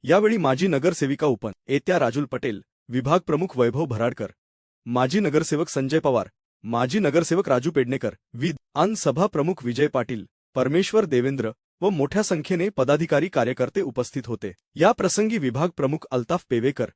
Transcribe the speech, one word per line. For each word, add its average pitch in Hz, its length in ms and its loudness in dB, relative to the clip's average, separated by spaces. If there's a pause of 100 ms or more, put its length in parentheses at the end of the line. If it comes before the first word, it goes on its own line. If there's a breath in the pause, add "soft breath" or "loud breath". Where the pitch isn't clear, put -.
यावेळी 208 340 4
माजी 147 300 2
नगरसेविका 151 600 0
उपन 113 240 -2 (160)
येत्या 165 320 0
राजुल 135 240 0
पटेल, 123 380 -6 (280)
विभाग 131 380 2
प्रमुख 165 280 0
वैभव 123 300 2
भराडकर, 117 400 -4 (600)
माजी 127 340 0
नगरसेवक 151 500 0
संजय 135 300 0
पवार, 123 280 0 (360)
माजी 123 360 0
नगरसेवक 170 500 2
राजू 135 220 2
पेडणेकर, 131 380 -2 (240)
विद 151 220 -4 (200)
आन 185 180 2
सभा 160 320 0
प्रमुख 165 280 0 (100)
विजय 123 240 0
पाटील, 123 380 -4 (300)
परमेश्वर 175 500 2
देवेंद्र 131 440 0 (320)
व 185 80 2
मोठ्या 180 340 0
संख्येने 170 460 -2
पदाधिकारी 151 580 2
कार्यकर्ते 127 540 -2
उपस्थित 127 460 -6
होते. 107 260 -8 (220)
या 170 160 4
प्रसंगी 214 460 0
विभाग 139 300 -2 (100)
प्रमुख 139 340 -2
अल्ताफ 127 380 -2
पेवेकर 120 360 0 (100)